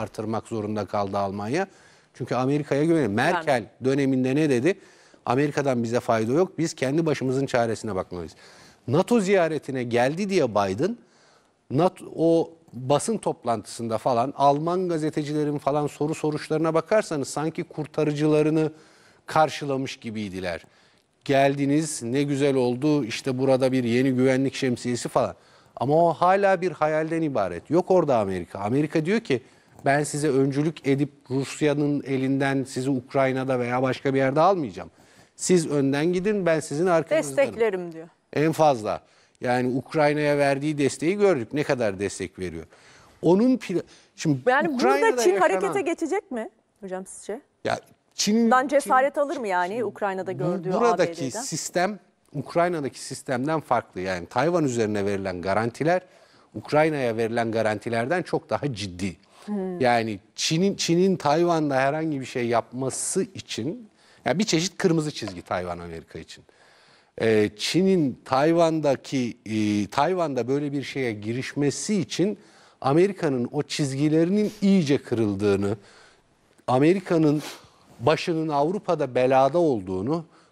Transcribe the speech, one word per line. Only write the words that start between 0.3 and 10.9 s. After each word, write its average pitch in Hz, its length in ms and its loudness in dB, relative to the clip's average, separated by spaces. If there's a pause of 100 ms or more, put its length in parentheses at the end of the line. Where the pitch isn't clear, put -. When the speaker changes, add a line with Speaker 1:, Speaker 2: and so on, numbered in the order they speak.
Speaker 1:
zorunda 107 380 -4
kaldı 101 320 -4
Almanya? 104 480 -4 (480)
Çünkü - 200 -6
Amerika'ya 143 500 0
güveniyor. 165 260 2
Merkel 156 420 0
Speaker 2:
Yani. 117 140 0 (180)
Speaker 1:
döneminde 135 520 2
ne 156 140 2
dedi? 135 280 2 (480)
"Amerika'dan 135 560 0
bize 117 180 0
fayda 113 320 0
yok. 180 260 0
Biz 160 160 -2
kendi 147 320 0
başımızın 135 400 -2
çaresine 113 480 -2
bakmalıyız." 87 380 -6 (560)
nato 190 320 2
ziyaretine 160 640 0
geldi 131 460 0
diye 160 220 2
Biden, 101 480 0 (720)